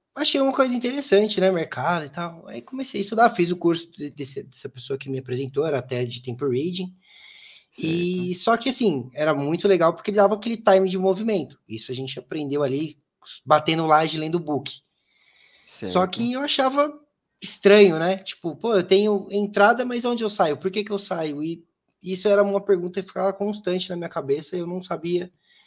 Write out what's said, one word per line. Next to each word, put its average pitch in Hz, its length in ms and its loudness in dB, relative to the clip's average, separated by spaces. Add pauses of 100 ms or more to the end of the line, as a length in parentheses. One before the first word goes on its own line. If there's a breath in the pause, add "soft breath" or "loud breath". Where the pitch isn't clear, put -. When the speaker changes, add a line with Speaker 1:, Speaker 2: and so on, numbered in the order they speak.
(140)
Speaker 1:
achei 285 260 -2
uma 269 120 2
coisa 262 220 2
interessante, 233 640 2
né, 190 100 4
mercado 160 560 -2
e - 20 -14
tal. 165 400 -12
Aí - 140 -12
comecei 262 380 -8
a - 20 -2
estudar, 226 280 4
fiz 175 220 0
o 175 40 -2
curso 170 360 0
de, 147 180 -12
desse, 135 320 -12
dessa - 260 -16
pessoa 131 300 -10
que 135 100 -12
me 131 100 -4
apresentou, 131 460 -4
era 147 140 0
até 123 260 -4
de 117 160 -10
tempo 123 280 -6
reading. 175 440 -4 (840 loud breath)
E 180 560 -2
Speaker 2:
Certo. - 80 -10
Speaker 1:
só 226 140 2
que, 233 140 -4
assim, 165 440 -2
era 156 180 0
muito 151 360 0
legal 170 260 4
porque - 160 -8
ele 202 60 -2
dava 202 180 6
aquele 220 220 -6
time 190 320 4
de 185 100 -2
movimento. 190 720 -2
Isso 110 240 -10
a - 20 -6
gente 135 240 -10
aprendeu 147 440 -4
ali, 143 360 -4 (460 loud breath)
batendo 156 420 2
laje, 160 320 4
lendo 160 220 -2
book. 147 400 -6 (840 soft breath)
Só - 360 -2
Speaker 2:
Certo. 185 100 0
Speaker 1:
que 240 220 -4
eu 262 80 -6
achava 285 520 0 (500)
estranho, 196 560 6
né? 180 200 0
Tipo, - 380 -10
pô, 226 180 -2
eu 185 80 4
tenho 196 480 2
entrada, 208 540 2
mas 240 200 -6
onde 240 180 -2
eu 220 60 -2
saio? 160 280 0
Por 190 140 -4
que 202 140 -4
que 208 60 -12
eu 202 80 -4
saio? 160 440 -6
E 170 220 -8 (380)
isso 185 260 -2
era 202 140 6
uma 196 180 2
pergunta 180 400 -2
que 185 80 -10
ficava 190 240 -2
constante 196 560 -4
na 180 80 -6
minha 170 140 -8
cabeça 151 460 -4
e - 20 -4
eu 170 80 -6
não 180 160 -6
sabia 175 480 -4 (360 soft breath)